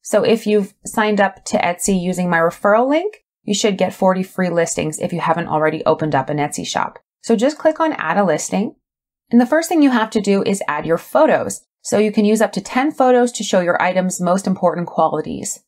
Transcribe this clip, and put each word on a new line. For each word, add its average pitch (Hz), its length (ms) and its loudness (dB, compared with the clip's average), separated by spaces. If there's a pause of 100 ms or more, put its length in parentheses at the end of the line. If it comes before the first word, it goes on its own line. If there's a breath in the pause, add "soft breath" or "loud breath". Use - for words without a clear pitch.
So - 220 0
if 226 240 0
you've 208 260 0 (140)
signed 214 340 0
up 190 260 -2
to - 120 -2
Etsy 180 420 -2
using 180 300 -2
my 165 80 2
referral 208 500 2
link, 339 360 -2 (180)
you 202 100 -4
should 202 240 0
get 185 160 -2
forty 185 300 0
free 185 260 -4
listings 165 500 -2
if - 140 -6
you 170 80 -4
haven't 165 280 -2
already 156 360 -2
opened 156 300 0
up 139 160 -2
an 147 80 -4
Etsy 147 280 -6
shop. - 320 -6 (220)
So - 160 0
just 254 220 0
click 311 200 0
on 320 140 0
Add 160 240 -4
a 202 80 2
Listing. 185 500 -2 (560)
And 233 80 6
the 247 60 6
first 311 240 0
thing 330 140 2
you 277 80 6
have 220 200 0
to 220 100 0
do 196 240 0
is 196 220 -2
add 151 200 -4
your 165 100 2
photos. 180 640 0 (220)
So - 160 -2
you 214 120 2
can 208 140 2
use 214 160 4
up 202 120 0
to 185 100 -4
ten 262 280 -2
photos 247 420 4
to - 120 -8
show 190 160 2
your 175 220 0
item's 180 360 0
most 180 280 0
important 175 400 0
qualities. 156 800 -2